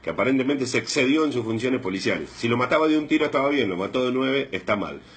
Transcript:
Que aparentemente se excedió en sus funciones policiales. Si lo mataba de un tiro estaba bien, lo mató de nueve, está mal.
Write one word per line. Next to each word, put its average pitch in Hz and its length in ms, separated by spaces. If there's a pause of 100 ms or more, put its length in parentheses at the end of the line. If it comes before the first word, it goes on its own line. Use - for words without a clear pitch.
Que 80 80
aparentemente 131 560
se 123 120
excedió 147 460
en 147 80
sus 120 120
funciones 117 360
policiales. 92 500
Si - 180
lo 117 80
mataba 156 320
de 156 100
un 151 80
tiro 151 200
estaba 139 240
bien, 131 180
lo 92 80
mató 101 280
de 127 60
nueve, 135 420
está 95 220
mal. 76 260 (160)